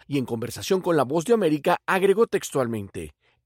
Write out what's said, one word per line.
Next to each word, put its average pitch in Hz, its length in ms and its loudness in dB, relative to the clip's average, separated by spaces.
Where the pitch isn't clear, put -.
y, 139 120 -2
en 123 80 -2
conversación 117 560 -4
con 170 140 2
La 139 80 4
Voz 151 200 -2
de 233 80 2
América, 175 540 2
agregó 190 400 4
textualmente: 110 880 -4